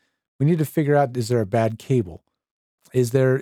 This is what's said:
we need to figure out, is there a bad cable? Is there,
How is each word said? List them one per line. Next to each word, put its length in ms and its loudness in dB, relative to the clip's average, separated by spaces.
we 60 0
need 140 2
to 60 0
figure 300 0
out, 200 0
is 140 -4
there 120 2
a 40 -2
bad 340 -2
cable? 440 -4
Is 200 0
there, 300 2